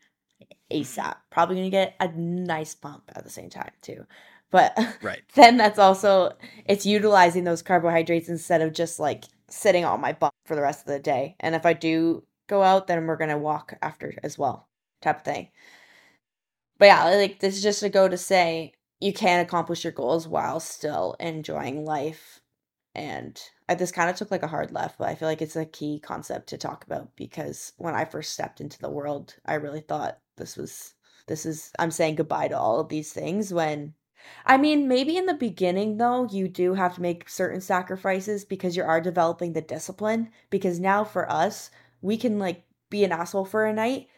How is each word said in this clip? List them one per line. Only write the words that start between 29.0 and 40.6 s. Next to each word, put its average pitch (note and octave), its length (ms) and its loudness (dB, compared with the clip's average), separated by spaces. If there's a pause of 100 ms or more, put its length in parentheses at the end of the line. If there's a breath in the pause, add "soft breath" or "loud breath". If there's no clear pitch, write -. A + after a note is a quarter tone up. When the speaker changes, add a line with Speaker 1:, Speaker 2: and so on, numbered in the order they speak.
Speaker 1:
I D#3 100 -4
really D3+ 260 -8
thought - 380 -8 (180)
this - 200 -14
was, - 380 -16 (320 soft breath)
this D#3 180 -8
is, D#3 340 -10
I'm E3 120 -2
saying D#3 240 -2
goodbye D3+ 340 -2
to D3 100 -4
all A2 200 2
of D#3 100 -6
these D3+ 240 -8
things F#3+ 400 -6
when, D3+ 400 -4 (520 loud breath)
I C4 120 6
mean, D4 300 2
maybe C4+ 300 0
in F#4 100 -2
the F4 80 0
beginning, G3+ 600 -2
though, B3 320 0
you F#3+ 180 -2
do F3+ 280 0
have F#3 200 0
to F3 60 -10
make F3 280 -6
certain F#3 320 -4
sacrifices F#3+ 840 -4
because F#3 320 -6
you F#3 60 -2
are E3 180 2
developing E3+ 520 0
the D#3 80 -4
discipline. G#3+ 720 -6 (180 soft breath)
Because F#3 300 -2